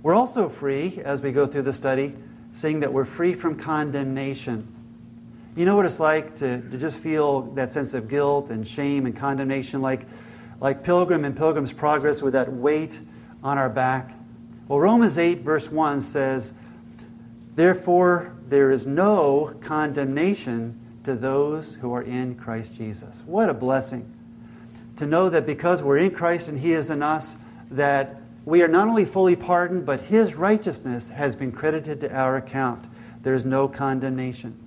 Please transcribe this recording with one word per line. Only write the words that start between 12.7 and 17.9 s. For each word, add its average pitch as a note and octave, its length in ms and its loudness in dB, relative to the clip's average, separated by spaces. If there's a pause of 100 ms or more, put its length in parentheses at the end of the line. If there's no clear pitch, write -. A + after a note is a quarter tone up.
on C#3 140 -2
our C3 120 2
back? B2+ 440 -2 (540)
Well, C#3+ 120 2
Romans G3+ 380 6
eight E3+ 220 2
verse D3 320 -2
one D3+ 300 0
says, C3 520 -2 (1000)
"Therefore, F3 760 4 (160)